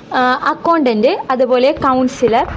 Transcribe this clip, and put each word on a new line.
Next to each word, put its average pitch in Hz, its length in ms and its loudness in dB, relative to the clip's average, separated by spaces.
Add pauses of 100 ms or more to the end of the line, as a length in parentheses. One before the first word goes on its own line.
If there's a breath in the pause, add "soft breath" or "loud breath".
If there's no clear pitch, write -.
(140)
ആ, 254 200 0 (160)
അക്കൗണ്ടന്റ്, 302 680 0 (140)
അതുപോലെ 254 400 2
കൗൺസിലർ, 254 840 0